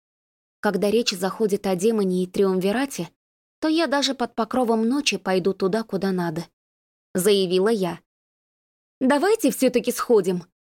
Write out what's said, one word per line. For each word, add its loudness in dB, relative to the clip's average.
"Когда 0
речь 2
заходит -2
о 0
демоне 0
и -8
триумвирате, -2
то 0
я 0
даже 0
под -6
покровом 0
ночи -2
пойду 0
туда, -2
куда -4
надо", -4
заявила 2
я. -2
"Давайте 2
все-таки 0
сходим", 0